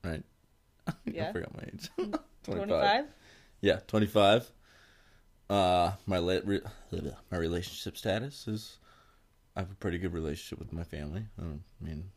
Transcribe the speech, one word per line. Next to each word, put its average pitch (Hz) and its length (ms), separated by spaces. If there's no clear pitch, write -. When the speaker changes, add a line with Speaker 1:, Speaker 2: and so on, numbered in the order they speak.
Speaker 1:
Right? 80 240
<laughs> - 60
Speaker 2:
Yeah. - 240
Speaker 1:
I 208 40
forgot - 220
my - 80
age. - 300
<laughs> - 40
Speaker 2:
Mm, 208 220
Speaker 1:
Twenty-five. 196 240
Speaker 2:
twenty-five? 202 380
Speaker 1:
Yeah, 95 260
twenty-five. 107 640
Uh, 90 420
my 95 120
la-, 87 260
re-, 101 160
my 90 60
relationship 85 600
status 110 520
is, 110 280
I 98 60
have 92 100
a 98 40
pretty 87 220
good 87 160
relationship 80 460
with - 140
my 80 100
family. 78 420
I 85 40
don't 80 200
mean. 82 380